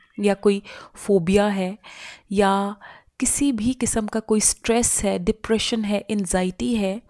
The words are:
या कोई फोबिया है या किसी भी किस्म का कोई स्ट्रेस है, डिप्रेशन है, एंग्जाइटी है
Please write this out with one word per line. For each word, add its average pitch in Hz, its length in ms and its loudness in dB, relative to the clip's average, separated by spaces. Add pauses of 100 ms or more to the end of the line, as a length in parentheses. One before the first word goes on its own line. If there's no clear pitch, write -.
(200)
या 202 140 2
कोई 202 280 2 (320)
फोबिया 196 520 4
है 196 320 -2 (540)
या 196 440 2 (440)
किसी 285 320 0
भी 233 220 0
किस्म 226 320 -2
का 220 140 -4
कोई 214 200 2
स्ट्रेस - 640 0
है, 196 140 0
डिप्रेशन 214 640 -2
है, 202 260 -2
एंग्जाइटी 196 640 -2
है 202 360 -2